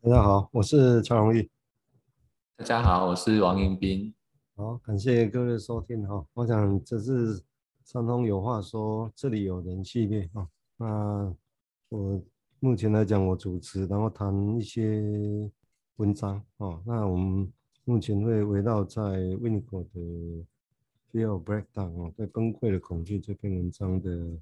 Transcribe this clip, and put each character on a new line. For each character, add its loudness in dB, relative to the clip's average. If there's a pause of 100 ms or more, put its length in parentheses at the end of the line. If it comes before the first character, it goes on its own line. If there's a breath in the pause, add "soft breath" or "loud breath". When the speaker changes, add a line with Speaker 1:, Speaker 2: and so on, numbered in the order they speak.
Speaker 1:
大 8
家 10
好， 6
我 2
是 6
蔡 2
荣 6
义。 0 (1040)
Speaker 2:
大 -12
家 2
好， 4
我 0
是 4
王 4
迎 2
宾。 -4 (400)
Speaker 1:
好， -8
感 -4
谢 4
各 -2
位 0
的 -2
收 -8
听 -8
哈。 -6
我 -2
想 2
这 -6
是 -2 (400)
三 -6
通 0
有 0
话 -4
说， -6
这 -6
里 -2
有 -4
人 -8
系 -2
列 -4
哈。 -8 (280)
那 -4 (520)
我 -4 (380)
目 4
前 2
来 6
讲， 2
我 2
主 -6
持， -6
然 -2
后 -2
谈 -4 (240)
一 -4
些 -4 (460)
文 0
章 -4 (180)
哦。 -6
那 -2
我 0
们 -2 (320)
目 2
前 0
会 2
围 0
绕 0
在 -6
Winnicott -4
的 -10 (640)
Fear -2
of -4
Breakdown -6 (100)
哦， -8
对 -8
崩 -2
溃 0
的 2
恐 -6
惧 -6
这 -8
篇 -6
文 -2
章 -2
的 -6